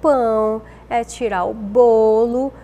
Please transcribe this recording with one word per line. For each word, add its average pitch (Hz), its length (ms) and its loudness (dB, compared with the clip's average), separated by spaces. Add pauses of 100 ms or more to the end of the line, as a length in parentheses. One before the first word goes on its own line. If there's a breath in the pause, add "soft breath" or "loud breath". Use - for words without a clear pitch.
pão, 220 600 0 (280 loud breath)
é 240 140 -4
tirar 202 400 -6
o 208 100 -6
bolo, 226 1000 2 (100)